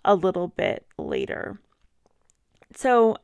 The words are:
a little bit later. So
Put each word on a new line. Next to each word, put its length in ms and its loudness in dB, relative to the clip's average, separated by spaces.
a 100 4
little 340 -2
bit 380 -4
later. 600 -8
So 480 4